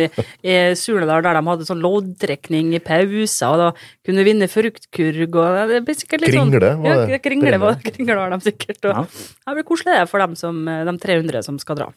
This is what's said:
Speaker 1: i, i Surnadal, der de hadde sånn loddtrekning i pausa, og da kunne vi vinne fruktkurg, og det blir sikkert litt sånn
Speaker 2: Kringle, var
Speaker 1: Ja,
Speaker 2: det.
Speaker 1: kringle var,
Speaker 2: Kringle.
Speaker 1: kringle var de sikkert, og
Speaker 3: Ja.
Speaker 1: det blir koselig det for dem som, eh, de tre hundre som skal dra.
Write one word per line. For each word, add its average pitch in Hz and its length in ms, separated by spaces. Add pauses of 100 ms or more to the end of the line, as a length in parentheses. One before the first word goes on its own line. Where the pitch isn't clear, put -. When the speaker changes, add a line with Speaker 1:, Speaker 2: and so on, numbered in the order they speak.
Speaker 1:
i, 160 60 (340)
i 185 140 (180)
Surnadal, 170 480
der 170 160
de 156 80
hadde 165 240
sånn 170 160
loddtrekning 175 880
i 165 80
pausa, 196 720
og 160 80
da 170 80 (340)
kunne 190 220
vi 214 80
vinne 208 160
fruktkurg, 165 880
og 180 320
det 240 160
blir 302 160
sikkert 320 240
litt - 80
sånn - 160
Speaker 2:
Kringle, 117 320
var 156 80
Speaker 1:
Ja, 120 160
Speaker 2:
det. 262 180
Speaker 1:
kringle 269 380
var, 214 160
Speaker 2:
Kringle. 208 160
Speaker 1:
kringle 233 240
var 185 140
de 185 180
sikkert, - 400
og 196 80
Speaker 3:
Ja. 143 80
Speaker 1:
det - 560
blir 311 160
koselig 330 240
det 175 80
for 202 160
dem 170 120
som, 165 300
eh, 160 180
de 175 120
tre 175 240
hundre 135 240
som 143 140
skal - 180
dra. - 200